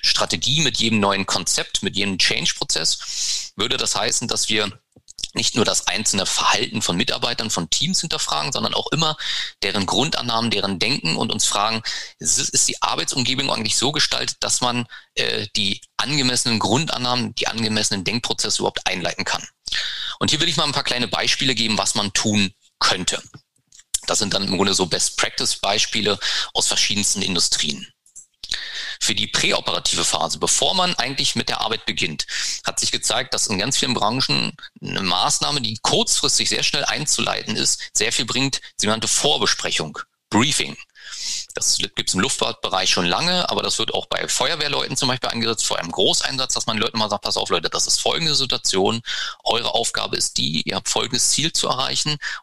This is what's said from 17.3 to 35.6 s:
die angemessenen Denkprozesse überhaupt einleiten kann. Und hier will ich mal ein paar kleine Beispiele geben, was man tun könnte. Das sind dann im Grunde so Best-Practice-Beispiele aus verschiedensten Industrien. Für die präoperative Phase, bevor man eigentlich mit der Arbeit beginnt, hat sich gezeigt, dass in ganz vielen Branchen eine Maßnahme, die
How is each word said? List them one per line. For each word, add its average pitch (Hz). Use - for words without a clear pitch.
die -
angemessenen 107
Denkprozesse 104
überhaupt 98
einleiten 90
kann. -
Und -
hier 151
will 170
ich 151
mal 160
ein 147
paar 139
kleine 123
Beispiele 120
geben, 110
was -
man 101
tun 104
könnte. -
Das -
sind 101
dann 98
im 98
Grunde 98
so 95
Best-Practice-Beispiele 104
aus -
verschiedensten -
Industrien. -
Für 110
die 107
präoperative 87
Phase, 78
bevor 156
man 180
eigentlich 131
mit 117
der 123
Arbeit 110
beginnt, 85
hat -
sich -
gezeigt, 123
dass -
in 107
ganz 117
vielen 127
Branchen 117
eine 90
Maßnahme, 135
die 113